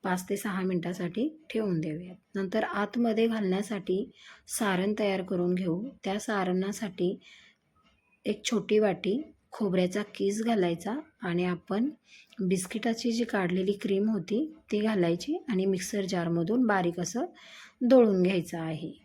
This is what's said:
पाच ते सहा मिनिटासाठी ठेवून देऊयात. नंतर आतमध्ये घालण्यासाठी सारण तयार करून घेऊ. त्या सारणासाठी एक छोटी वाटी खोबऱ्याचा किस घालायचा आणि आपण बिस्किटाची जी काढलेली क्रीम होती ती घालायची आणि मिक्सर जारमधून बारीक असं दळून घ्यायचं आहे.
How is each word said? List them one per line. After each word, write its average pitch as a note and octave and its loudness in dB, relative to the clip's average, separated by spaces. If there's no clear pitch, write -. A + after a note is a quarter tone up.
पाच F#3 -2
ते G3+ 0
सहा G3 -4
मिनिटासाठी F3+ -2
ठेवून G3 0
देऊयात. E3 -6
नंतर G3 0
आतमध्ये A3 0
घालण्यासाठी G3+ 0
सारण G3+ 0
तयार G3 0
करून F3+ 0
घेऊ. F#3 -2
त्या G3+ -2
सारणासाठी F#3+ -2
एक G#3 -4
छोटी G#3+ 2
वाटी G#3+ 2
खोबऱ्याचा F#3 0
किस G3+ -2
घालायचा G3+ 0
आणि F3 0
आपण F#3+ -2
बिस्किटाची G#3+ -2
जी A#3 0
काढलेली F#3+ 0
क्रीम G3+ 0
होती A3 -2
ती G#3 0
घालायची G#3+ 0
आणि F#3+ 0
मिक्सर G3 -2
जारमधून F3 0
बारीक F3+ 2
असं A#3 -2
दळून A3+ 8
घ्यायचं F3+ 0
आहे. D#3+ -6